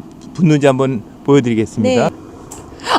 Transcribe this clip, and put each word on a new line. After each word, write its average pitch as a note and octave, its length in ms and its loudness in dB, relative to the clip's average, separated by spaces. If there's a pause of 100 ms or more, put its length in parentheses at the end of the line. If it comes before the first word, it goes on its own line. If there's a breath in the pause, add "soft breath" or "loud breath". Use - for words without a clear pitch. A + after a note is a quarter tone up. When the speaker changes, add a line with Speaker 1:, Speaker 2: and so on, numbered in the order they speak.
(320)
Speaker 1:
붙는지 D3+ 340 2
한번 C3 340 0 (220)
보여드리겠습니다. C#3 840 0
Speaker 2:
네. - 60 -18 (840 loud breath)